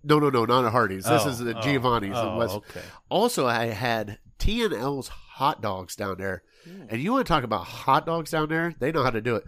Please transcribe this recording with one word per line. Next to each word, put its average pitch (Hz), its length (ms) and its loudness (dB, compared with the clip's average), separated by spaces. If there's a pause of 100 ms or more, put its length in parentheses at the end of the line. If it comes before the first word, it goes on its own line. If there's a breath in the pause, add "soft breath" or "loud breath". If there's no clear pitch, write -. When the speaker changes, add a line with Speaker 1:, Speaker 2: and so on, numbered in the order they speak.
Speaker 1:
No, 151 160 4
no, 147 100 4
no, 120 160 4
not 123 200 4
at 110 60 2
Hardee's. 98 320 0
This 117 220 4
Speaker 2:
Oh, - 40 -2
Speaker 1:
is 120 100 -6
the 117 180 -4
Speaker 2:
oh, 113 40 -6
Speaker 1:
Giovanni's 120 500 0
in 110 40 -6
Speaker 2:
oh, 110 220 -2
Speaker 1:
West. 110 180 0
Speaker 2:
okay. - 260 -12 (280 loud breath)
Speaker 1:
Also, 190 360 2
I 117 220 0
had 110 520 -2 (200)
T 233 240 2
and 190 100 0
L's 127 360 -4
hot - 520 -4
dogs 95 360 -6
down 98 200 -4
there. 92 260 -6 (200 loud breath)
Speaker 3:
Hmm. 175 260 -18
Speaker 1:
And 113 120 -4
you 190 100 -2
wanna 262 140 2
talk 156 180 2
about 107 220 -2
hot 147 400 2
dogs 165 260 -4
down 156 180 0
there? 165 300 0
They 135 140 -2
know 143 100 2
how 127 60 2
to 113 120 -2
do 117 140 0
it. 98 120 -4